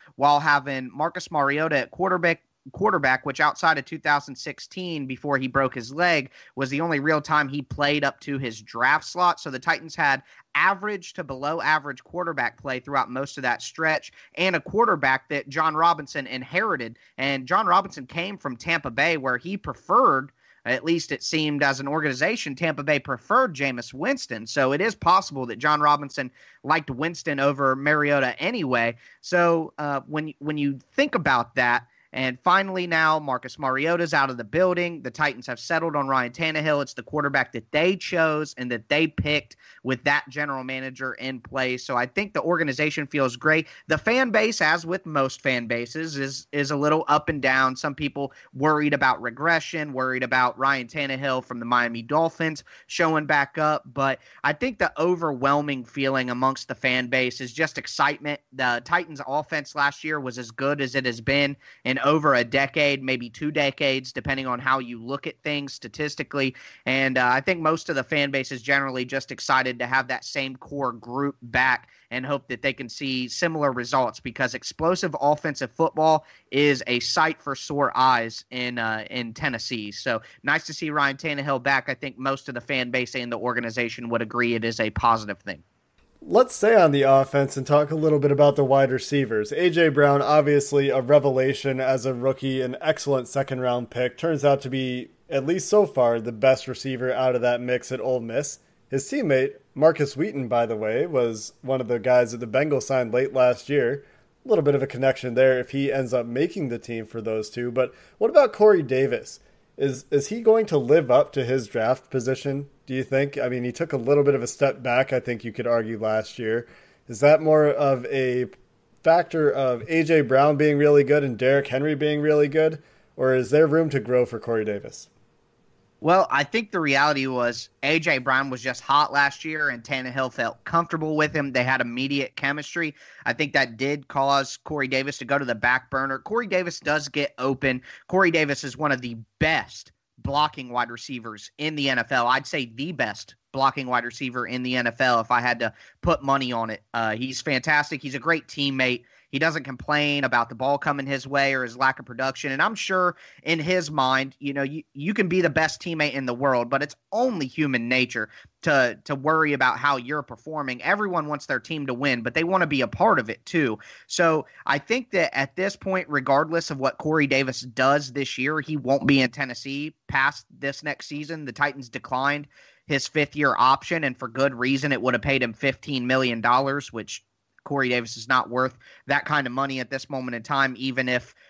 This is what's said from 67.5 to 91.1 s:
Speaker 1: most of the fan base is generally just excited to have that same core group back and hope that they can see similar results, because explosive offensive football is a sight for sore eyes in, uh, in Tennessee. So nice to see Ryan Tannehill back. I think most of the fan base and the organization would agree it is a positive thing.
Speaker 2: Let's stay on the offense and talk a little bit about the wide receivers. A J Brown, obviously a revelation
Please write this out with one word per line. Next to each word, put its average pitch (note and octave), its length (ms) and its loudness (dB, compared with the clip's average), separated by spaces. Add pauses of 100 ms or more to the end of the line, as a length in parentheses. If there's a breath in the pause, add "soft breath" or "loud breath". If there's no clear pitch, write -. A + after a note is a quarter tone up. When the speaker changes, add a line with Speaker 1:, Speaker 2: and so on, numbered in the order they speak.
Speaker 1:
most D#3+ 280 0
of D#3 60 -2
the C3 80 -2
fan C#3+ 280 -2
base C3+ 200 -4
is B2 120 -10
generally C3+ 420 -2
just C3+ 260 -8
excited C3 460 -2
to A#2+ 80 -4
have B2+ 220 0
that B2+ 180 -6
same C3+ 300 -8
core C3+ 380 -6
group A#2+ 500 -6
back B2 460 0 (200 soft breath)
and B2+ 160 -8
hope C#3 220 -4
that B2 160 -10
they C3+ 100 -2
can B2+ 160 -12
see C3 380 -6
similar D#3 440 -2
results, B2 480 -2
because B2+ 360 -4
explosive E3 680 -2
offensive D3 480 0
football D#3 560 2 (240 soft breath)
is C#3 380 4
a B2 140 0
sight D#3+ 380 0
for C#3 160 -8
sore C#3+ 400 -2
eyes A#2+ 540 2
in, B2 300 -6
uh, A2 320 -2
in A#2+ 200 -6
Tennessee. A2+ 600 -6
So A2+ 320 -4 (180 loud breath)
nice D3+ 240 0
to D#3 80 -12
see D#3 160 -6
Ryan C#3+ 280 0
Tannehill C#3 440 -4
back. C3+ 260 0
I C#3 60 -4
think C3 240 -10
most C3+ 320 -4
of B2+ 60 -8
the A#2+ 60 -6
fan B2+ 280 -4
base B2 240 -2
and A#2+ 180 -6
the A#2 60 -4
organization A#2 720 -4
would A#2 140 0
agree A#2+ 320 0
it A2+ 100 -4
is A2+ 140 -4
a A2 100 0
positive A2 480 0
thing. E2 240 -12 (640)
Speaker 2:
Let's B3+ 300 4
stay A3+ 220 4
on E3+ 160 8
the C#3 100 4
offense C3+ 560 4
and C3 80 -6
talk D3 240 4
a D#3+ 60 -4
little D#3 240 4
bit C#3+ 120 4
about C#3+ 240 6
the C#3+ 80 4
wide C3+ 280 6
receivers. A#2+ 640 0
A F3 180 2
J D#3+ 180 6
Brown, C#3+ 320 6
obviously C#3+ 680 4
a C3 120 2
revelation C3+ 800 4